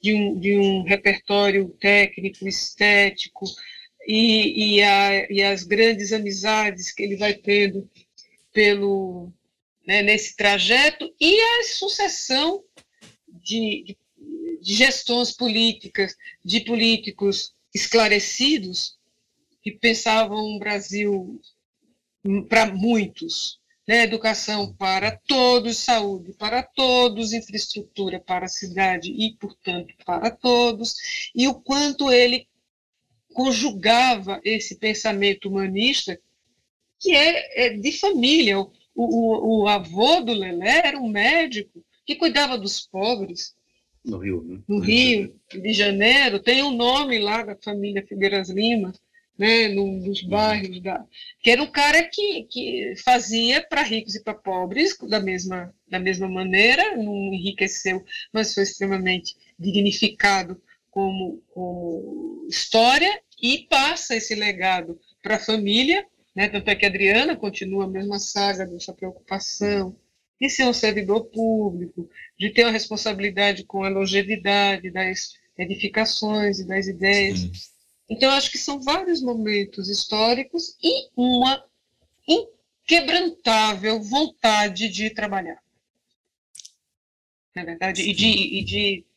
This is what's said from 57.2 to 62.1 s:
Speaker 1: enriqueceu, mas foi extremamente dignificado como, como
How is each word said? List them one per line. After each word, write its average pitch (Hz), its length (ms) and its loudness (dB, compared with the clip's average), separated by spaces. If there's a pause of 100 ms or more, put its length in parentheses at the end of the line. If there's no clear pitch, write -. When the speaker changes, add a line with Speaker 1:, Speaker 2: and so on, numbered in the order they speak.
Speaker 1:
enriqueceu, 190 680 -4 (300)
mas 214 200 -2
foi 196 100 0
extremamente 190 760 -4 (200)
dignificado 202 1040 0 (300)
como, 190 500 -4 (120)
como 175 960 -10